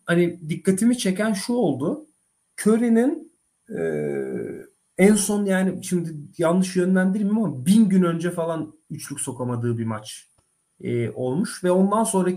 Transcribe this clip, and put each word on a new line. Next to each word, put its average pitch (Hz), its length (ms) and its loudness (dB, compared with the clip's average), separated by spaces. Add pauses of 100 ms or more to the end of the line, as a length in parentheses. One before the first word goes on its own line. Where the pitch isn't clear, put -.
hani 170 440 0
dikkatimi 190 480 0
çeken 208 360 0
şu 196 200 -4
oldu. 180 520 -2 (600)
Curry'nin, 233 680 2 (460)
e, 82 40 -4 (1160)
en 202 180 6
son 208 300 -2
yani 190 380 0
şimdi 165 300 -4 (240)
yanlış 180 380 2
yönlendirmeyeyim 190 640 2
ama 135 280 -2
bin 208 240 6
gün 190 140 4
önce 170 280 0
falan 165 440 -6 (160)
üçlük - 280 -10
sokamadığı 120 580 -4
bir 113 80 -4
maç, - 420 -10 (560)
e, 120 260 -2
olmuş 127 540 -4
ve 180 80 2
ondan 196 320 4
sonra 185 340 0